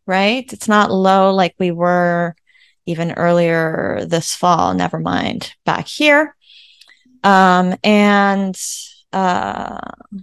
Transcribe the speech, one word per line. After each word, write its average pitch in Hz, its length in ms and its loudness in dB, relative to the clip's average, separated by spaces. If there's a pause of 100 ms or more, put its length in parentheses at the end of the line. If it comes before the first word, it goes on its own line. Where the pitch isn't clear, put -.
right? 208 460 -2
It's - 160 -8
not 208 200 4
low 190 440 2
like 185 260 0
we 180 120 0
were 175 640 0 (520)
even 170 280 -4
earlier 165 920 0
this 165 280 -4
fall, 110 400 0
never - 260 -2
mind - 540 -6 (120)
back - 220 -4
here. 294 480 0 (920)
Um, 185 580 4
and, 202 760 2 (540)
uh, 185 680 -4 (440)